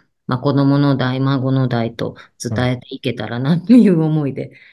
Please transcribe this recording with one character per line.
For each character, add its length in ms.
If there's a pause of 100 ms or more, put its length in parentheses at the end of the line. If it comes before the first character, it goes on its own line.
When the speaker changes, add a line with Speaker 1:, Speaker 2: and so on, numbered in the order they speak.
(280)
Speaker 1:
ま 80
あ、 40
子 140
供 240
の 200
代、 240
孫 320
の 160
代 260
と 200 (260)
伝 300
え 60
て 160
い 60
け 140
た 140
ら 120
な 220
と 120
い 160
う 120
思 260
い 60
で、 160
Speaker 2:
う 20
ん。 20 (200)